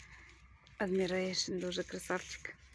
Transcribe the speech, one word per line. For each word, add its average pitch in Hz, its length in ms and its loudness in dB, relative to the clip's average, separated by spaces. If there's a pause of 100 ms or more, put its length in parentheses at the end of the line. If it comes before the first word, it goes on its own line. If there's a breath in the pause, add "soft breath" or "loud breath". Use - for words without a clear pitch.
(800 loud breath)
Admiration, 185 800 2
дуже 180 220 0
красавчик - 760 -4 (180 loud breath)